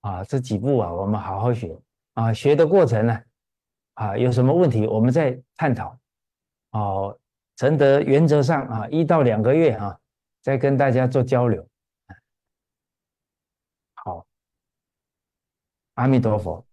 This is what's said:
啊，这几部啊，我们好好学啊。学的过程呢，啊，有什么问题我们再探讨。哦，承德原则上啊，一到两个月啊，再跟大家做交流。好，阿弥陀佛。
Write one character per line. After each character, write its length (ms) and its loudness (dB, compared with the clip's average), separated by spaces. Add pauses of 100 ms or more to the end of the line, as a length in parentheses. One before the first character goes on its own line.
啊， 220 -10
这 160 -4
几 180 -4
部 220 0
啊， 120 -4
我 140 -6
们 140 -2
好 200 -8
好 140 -2
学 260 -8 (340)
啊。 200 -2
学 220 2
的 100 4
过 200 4
程 200 0
呢， 180 -2 (720)
啊， 240 -6
有 140 0
什 120 2
么 80 4
问 180 2
题 180 0
我 120 -2
们 140 2
再 260 -2 (160)
探 200 -2
讨。 220 -12 (760)
哦， 480 -6 (360)
承 220 0
德 240 4
原 260 4
则 160 4
上 240 -2
啊， 220 -8
一 160 0
到 160 2
两 200 2
个 140 2
月 200 4
啊， 240 -10 (420)
再 160 -2
跟 200 0
大 140 2
家 160 2
做 160 0
交 240 2
流。 200 -4 (2250)
好， 320 -16 (1700)
阿 120 0
弥 120 4
陀 180 0
佛。 360 -8